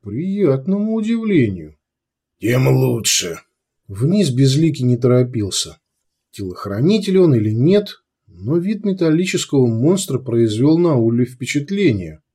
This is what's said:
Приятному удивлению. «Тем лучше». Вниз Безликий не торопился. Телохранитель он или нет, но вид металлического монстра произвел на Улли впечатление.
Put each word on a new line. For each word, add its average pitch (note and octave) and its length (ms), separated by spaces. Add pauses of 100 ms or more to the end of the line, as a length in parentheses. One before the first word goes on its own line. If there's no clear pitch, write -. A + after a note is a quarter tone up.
Приятному F#3+ 920
удивлению. F#3+ 800 (640)
«Тем B2+ 280
лучше». B2 720 (480)
Вниз C#3+ 420
Безликий C3+ 540
не B2 120
торопился. A#2+ 840 (520)
Телохранитель B2+ 880
он E3+ 160
или G#2+ 160
нет, E3+ 540 (240)
но G2+ 300
вид G3+ 260
металлического E3+ 840
монстра C3 540
произвел A#2 580
на E3+ 160
Улли A#2 300
впечатление. C3+ 960 (140)